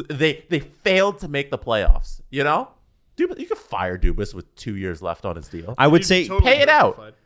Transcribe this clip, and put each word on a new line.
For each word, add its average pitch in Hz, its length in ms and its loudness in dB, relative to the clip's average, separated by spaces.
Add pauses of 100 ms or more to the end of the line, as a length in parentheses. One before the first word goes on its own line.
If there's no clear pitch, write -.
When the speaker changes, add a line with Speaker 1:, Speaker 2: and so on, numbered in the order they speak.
(100)
Speaker 1:
they, 151 400 -2
they 160 100 -2
failed 190 600 0
to 165 80 -10
make 139 220 -6
the 135 80 -4
playoffs. - 640 0 (100)
You 143 140 -2
know, 160 240 -2 (480)
Dubas, 359 220 -4
you 339 80 -12
could 440 100 -6
fire 92 400 -6
Dubas 101 380 -2
with 92 200 -18
two 104 220 -10
years 92 240 -8
left 87 240 -8
on 90 120 -6
his 78 120 -16
deal. 87 300 -14
Speaker 2:
I 135 80 6
would 170 160 6
Speaker 3:
You'd 180 60 -4
Speaker 2:
say 180 160 4
Speaker 3:
be - 40 -8
totally 196 240 4
Speaker 1:
Pay 285 80 4
it 285 80 4
out. - 280 4
Speaker 3:
justified. 107 180 -20 (120)